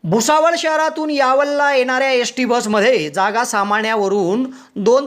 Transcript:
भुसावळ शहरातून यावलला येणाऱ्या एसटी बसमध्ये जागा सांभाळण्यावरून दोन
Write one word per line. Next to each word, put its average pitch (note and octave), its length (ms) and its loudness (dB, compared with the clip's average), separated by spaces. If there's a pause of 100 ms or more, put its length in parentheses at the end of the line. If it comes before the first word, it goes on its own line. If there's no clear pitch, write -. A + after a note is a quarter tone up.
भुसावळ D#4 520 2
शहरातून D#4 540 -2
यावलला C#4+ 640 2
येणाऱ्या C4 380 0
एसटी B3 340 -2
बसमध्ये A3 640 0
जागा G3+ 340 -2
सांभाळण्यावरून G#3 1000 -2 (320)
दोन A#3+ 300 2